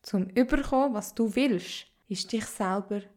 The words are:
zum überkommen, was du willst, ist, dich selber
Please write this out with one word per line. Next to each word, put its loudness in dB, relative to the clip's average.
zum 0
überkommen, 2
was -6
du 0
willst, 0
ist, -6
dich -2
selber -2